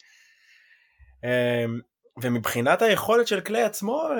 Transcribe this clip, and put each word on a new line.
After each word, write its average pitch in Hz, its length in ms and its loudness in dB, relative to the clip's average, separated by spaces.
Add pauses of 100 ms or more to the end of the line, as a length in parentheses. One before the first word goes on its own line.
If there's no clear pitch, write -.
(1200)
אמ, 120 560 0 (420)
ומבחינת 123 600 0
היכולת 226 440 2
של 202 140 -2
קליי 214 220 -2
עצמו, 226 460 -2 (120)